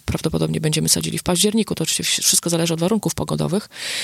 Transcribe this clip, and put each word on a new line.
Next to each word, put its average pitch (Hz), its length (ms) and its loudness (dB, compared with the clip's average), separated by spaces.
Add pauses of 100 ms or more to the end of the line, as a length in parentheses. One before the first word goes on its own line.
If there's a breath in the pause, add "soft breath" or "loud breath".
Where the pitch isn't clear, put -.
prawdopodobnie 80 560 0
będziemy 156 280 0
sadzili 160 300 0
w - 40 -6
październiku, 196 520 2
to 165 100 -2
oczywiście - 200 -2
wsz-, - 220 0
wszystko - 240 2
zależy 165 240 2
od 160 60 -4
warunków 185 340 2
pogodowych. 156 540 -2 (360 loud breath)